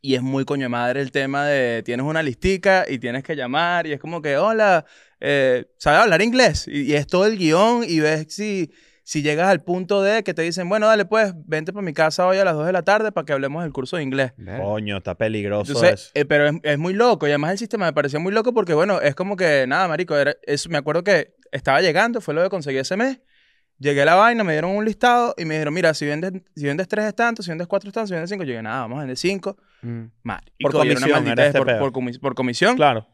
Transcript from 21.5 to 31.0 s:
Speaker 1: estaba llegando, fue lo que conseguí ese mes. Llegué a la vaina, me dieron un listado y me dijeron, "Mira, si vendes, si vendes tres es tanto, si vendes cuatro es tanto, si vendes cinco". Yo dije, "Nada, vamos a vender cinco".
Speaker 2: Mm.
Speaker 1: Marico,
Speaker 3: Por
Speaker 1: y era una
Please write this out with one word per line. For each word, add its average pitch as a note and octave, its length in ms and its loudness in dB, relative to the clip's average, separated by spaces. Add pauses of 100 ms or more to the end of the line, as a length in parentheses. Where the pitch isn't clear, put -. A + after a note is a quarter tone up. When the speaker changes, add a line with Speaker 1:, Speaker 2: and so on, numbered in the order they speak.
Speaker 1:
estaba C#3 280 2
llegando, G3 400 2
fue D3+ 140 -4
lo D#3+ 80 2
que F#3+ 80 2
conseguí C#3+ 280 -4
ese C3+ 180 -4
mes. C4 240 -2 (600)
Llegué C#3 200 2
a - 20 6
la D#3+ 100 6
vaina, A3+ 300 6
me E3+ 80 0
dieron D#3 240 -2
un G#3 80 -2
listado A#3+ 520 2
y - 80 -8
me D#3 100 -4
dijeron, D3+ 200 -2
"Mira, E3+ 180 2
si D3+ 140 -4
vendes, D#3+ 260 -4 (220)
si D3 120 -8
vendes D3+ 200 -2
tres G#3+ 180 -2
es G#3 120 -4
tanto, A#3 260 -2
si E3+ 80 -10
vendes E3 160 -6
cuatro G3 220 -4
es G3 60 -18
tanto, A3+ 120 -4
si G3 80 -8
vendes E3+ 160 -6
cinco". G3 140 -6
Yo C#3 60 -6
dije, A2+ 120 -6
"Nada, A2+ 200 -6
vamos A#2+ 160 -8
a - 20 -8
vender B2+ 160 -8
cinco". G3 400 -4 (260)
Speaker 2:
Mm. A#2 220 -10 (180)
Speaker 1:
Marico, - 300 -10 (180)
Speaker 3:
Por D3 160 2
Speaker 1:
y - 40 2
era C#3 80 2
una - 20 0